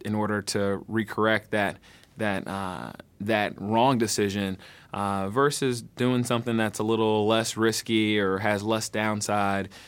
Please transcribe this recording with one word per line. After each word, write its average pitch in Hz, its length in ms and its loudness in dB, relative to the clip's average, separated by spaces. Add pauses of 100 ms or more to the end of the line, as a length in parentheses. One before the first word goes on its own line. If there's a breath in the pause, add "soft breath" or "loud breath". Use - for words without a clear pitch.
in 104 80 -2
order 107 260 0
to 98 500 -2
recorrect 110 600 0
that, 101 260 0 (400 loud breath)
that." 104 320 -4
Uh, 90 440 -8 (280)
that 104 400 0
wrong 117 380 4
decision, 101 600 0 (340 loud breath)
uh, 98 360 -2
versus 131 540 0
doing 123 420 0
something 120 320 0
that's 110 220 0
a - 40 -2
little 107 440 2
less 113 300 2
risky 110 640 2
or 95 200 2
has 104 240 0
less 110 260 -2
downside, 104 800 0 (200 loud breath)